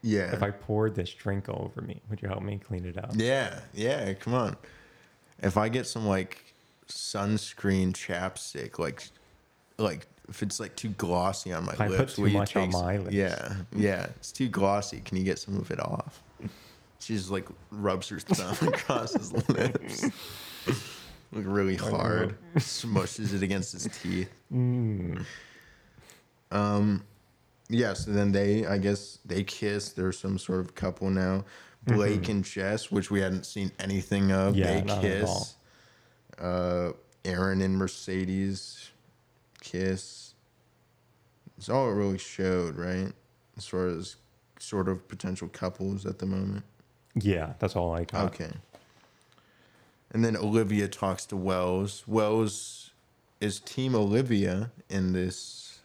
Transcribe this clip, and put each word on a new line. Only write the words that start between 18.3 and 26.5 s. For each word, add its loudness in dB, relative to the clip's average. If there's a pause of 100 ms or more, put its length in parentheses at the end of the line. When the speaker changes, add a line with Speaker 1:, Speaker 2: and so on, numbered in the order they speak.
Speaker 1:
<laughs> 2
across -2
his -2 (180)
lips. 0 (1300)
Like, -6
really 2
Speaker 2:
I -2
know. 2
Speaker 1:
hard. 2 (220)
Smushes -2
it 0
against -2
his -6 (140)
teeth. -2 (220)
Speaker 2:
Mm. 0 (1300)